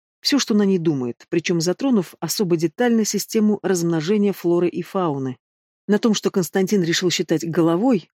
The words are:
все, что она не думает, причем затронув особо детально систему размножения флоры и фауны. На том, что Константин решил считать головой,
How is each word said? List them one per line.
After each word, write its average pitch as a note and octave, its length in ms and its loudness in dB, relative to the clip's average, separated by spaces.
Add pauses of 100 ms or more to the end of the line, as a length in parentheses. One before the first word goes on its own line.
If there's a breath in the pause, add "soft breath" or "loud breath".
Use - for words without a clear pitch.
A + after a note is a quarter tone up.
(260)
все, C4+ 140 2
что - 140 0
она G#3 100 4
не G3 140 2
думает, C#3 500 -4
причем E3+ 320 0
затронув F3+ 600 0
особо E3+ 360 -2
детально A3 480 0
систему G#3 580 0
размножения F3 680 0
флоры F3 360 0
и - 140 -6
фауны. C#3 540 -4 (500)
На G3+ 120 2
том, A3 160 2
что - 180 -2
Константин F#3+ 500 0
решил E3+ 280 0
считать E3 380 -2
головой, E3+ 680 0